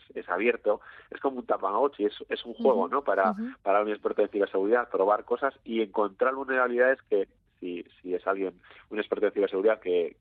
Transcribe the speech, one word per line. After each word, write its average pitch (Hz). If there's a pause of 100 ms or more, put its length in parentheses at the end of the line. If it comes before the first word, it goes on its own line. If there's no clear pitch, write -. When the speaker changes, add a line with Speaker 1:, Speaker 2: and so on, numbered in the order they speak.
(160)
Speaker 1:
es -
abierto, 104 (300)
es -
como 135
un 117
Tamagotchi, 104
es, 104 (120)
es -
un 120
juego, 131
Speaker 2:
Ujú, 87
Speaker 1:
¿no? 135
Para, 95
Speaker 2:
ujú. 127 (120)
Speaker 1:
para 101
un 107
experto 107
de 101
ciberseguridad 101
probar 101
cosas 131 (100)
y 113
encontrar 107
vulnerabilidades 127
que, 101 (320)
si, 87 (160)
si 90
es 90
alguien, 95 (300)
un 107
experto 104
de 95
ciberseguridad 101
que, 90